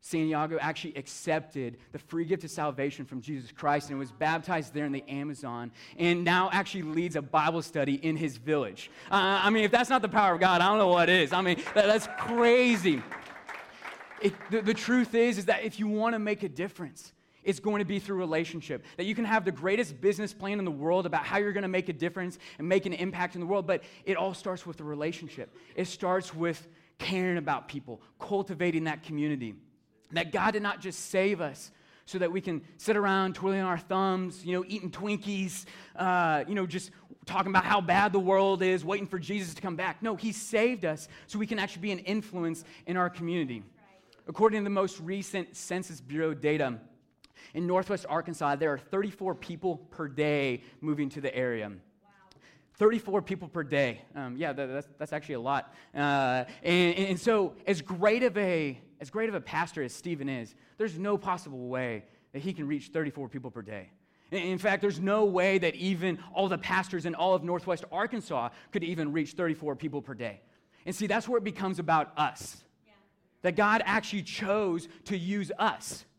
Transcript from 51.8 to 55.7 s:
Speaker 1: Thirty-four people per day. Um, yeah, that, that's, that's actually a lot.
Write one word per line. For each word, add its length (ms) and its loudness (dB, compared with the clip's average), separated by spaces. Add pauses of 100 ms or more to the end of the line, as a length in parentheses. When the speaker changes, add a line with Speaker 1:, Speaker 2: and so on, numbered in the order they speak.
Speaker 1:
Thirty-four 460 4
people 260 -6
per 160 -4
day. 380 0 (140)
Um, 220 -8
yeah, 160 -2
that, 140 -4
that's, 200 -6 (100)
that's 160 -8
actually 220 -6
a 60 -4
lot. 320 -2 (200)